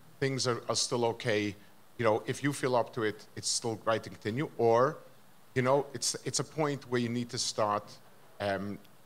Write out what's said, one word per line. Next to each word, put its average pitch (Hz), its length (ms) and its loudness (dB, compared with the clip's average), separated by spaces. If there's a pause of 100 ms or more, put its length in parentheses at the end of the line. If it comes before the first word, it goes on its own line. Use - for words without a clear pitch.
(220)
things 131 260 0
are, 117 220 0
are 113 80 0
still 120 300 0
okay. 104 460 0 (440)
You 117 80 0
know, 110 200 4
if - 160 -4
you 143 120 0
feel 127 240 0
up 113 160 0
to 117 100 -2
it, 104 320 -2
it's - 140 -4
still 113 340 -2
right 110 180 2
to - 80 -12
continue." 110 480 -4
Or, 117 420 4 (560)
you 131 60 4
know, 135 320 4
it's, - 300 -2
it's 139 160 -2
a 139 60 -2
point 143 440 -2
where 123 120 2
you 117 80 0
need 120 220 -2
to 117 60 -4
start, 104 460 0 (560)
um, 101 400 -2 (260)